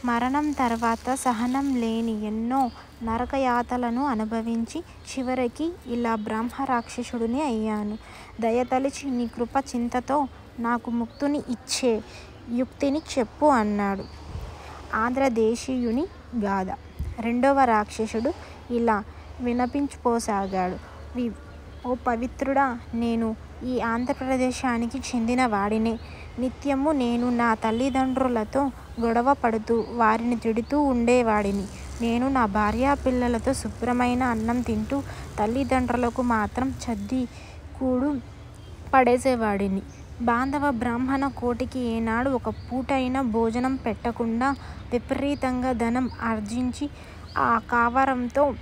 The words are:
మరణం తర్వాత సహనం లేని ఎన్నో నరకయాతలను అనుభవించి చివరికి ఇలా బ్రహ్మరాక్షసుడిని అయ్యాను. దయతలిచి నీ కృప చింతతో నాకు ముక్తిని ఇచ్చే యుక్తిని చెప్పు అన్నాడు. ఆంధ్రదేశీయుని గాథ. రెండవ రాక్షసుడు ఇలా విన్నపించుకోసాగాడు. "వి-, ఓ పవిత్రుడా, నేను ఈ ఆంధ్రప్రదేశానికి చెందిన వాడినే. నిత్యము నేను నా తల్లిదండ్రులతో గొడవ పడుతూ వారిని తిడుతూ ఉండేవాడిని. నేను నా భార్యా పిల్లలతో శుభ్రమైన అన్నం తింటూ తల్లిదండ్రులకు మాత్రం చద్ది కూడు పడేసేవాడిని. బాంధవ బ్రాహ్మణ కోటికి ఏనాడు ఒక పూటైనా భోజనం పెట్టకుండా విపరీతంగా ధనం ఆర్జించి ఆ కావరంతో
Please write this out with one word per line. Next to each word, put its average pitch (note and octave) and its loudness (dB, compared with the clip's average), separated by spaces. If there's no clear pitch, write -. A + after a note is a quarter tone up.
మరణం B3+ 2
తర్వాత A#3 0
సహనం B3+ 0
లేని A3+ 0
ఎన్నో A#3 0
నరకయాతలను A#3+ 0
అనుభవించి A3+ -2
చివరికి B3+ -4
ఇలా A#3 0
బ్రహ్మరాక్షసుడిని A#3 -2
అయ్యాను. G#3+ -2
దయతలిచి B3+ 0
నీ A#3+ 0
కృప A#3 -4
చింతతో B3+ 0
నాకు A#3 -2
ముక్తిని B3+ -2
ఇచ్చే A#3 0
యుక్తిని C4+ 0
చెప్పు A#3+ 0
అన్నాడు. G#3 4
ఆంధ్రదేశీయుని A#3+ 2
గాథ. G3 0
రెండవ B3 4
రాక్షసుడు A3+ 2
ఇలా A3+ 2
విన్నపించుకోసాగాడు. A#3 0
"వి-, - -8
ఓ B3 0
పవిత్రుడా, C4 0
నేను A3+ 0
ఈ B3+ -2
ఆంధ్రప్రదేశానికి B3 0
చెందిన B3 2
వాడినే. A3 2
నిత్యము C4+ 0
నేను B3 2
నా A#3 4
తల్లిదండ్రులతో B3+ 0
గొడవ A#3 4
పడుతూ A3+ 2
వారిని A#3 4
తిడుతూ A#3 0
ఉండేవాడిని. A#3 4
నేను A#3 2
నా C4 4
భార్యా G#3+ 2
పిల్లలతో B3 2
శుభ్రమైన B3 0
అన్నం A#3 2
తింటూ A#3 0
తల్లిదండ్రులకు B3 2
మాత్రం A#3+ 2
చద్ది A#3+ -2
కూడు C4 0
పడేసేవాడిని. A3+ 4
బాంధవ C4+ 2
బ్రాహ్మణ B3+ 0
కోటికి A#3+ -2
ఏనాడు A3+ 0
ఒక A#3+ 0
పూటైనా C4 0
భోజనం A#3 2
పెట్టకుండా A#3 0
విపరీతంగా B3+ 0
ధనం A#3 0
ఆర్జించి A#3 -2
ఆ A#3 4
కావరంతో B3 4